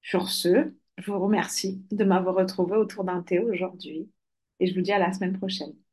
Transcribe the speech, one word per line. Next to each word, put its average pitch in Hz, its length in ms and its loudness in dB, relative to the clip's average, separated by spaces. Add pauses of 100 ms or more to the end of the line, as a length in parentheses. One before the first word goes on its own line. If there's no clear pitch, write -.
Sur 185 260 -2
ce, 214 460 2 (240)
je 196 120 -8
vous 202 80 -2
remercie 190 720 0
de 208 140 0
m'avoir 185 300 4
retrouvé 185 420 2
autour 208 280 0
d'un 180 180 -4
thé 175 160 0
aujourd'hui 180 720 -4 (480)
et 185 80 2
je 175 80 0
vous 180 80 0
dis 190 100 0
à 202 60 4
la 185 140 2
semaine 185 260 -4
prochaine. 165 360 -6 (180)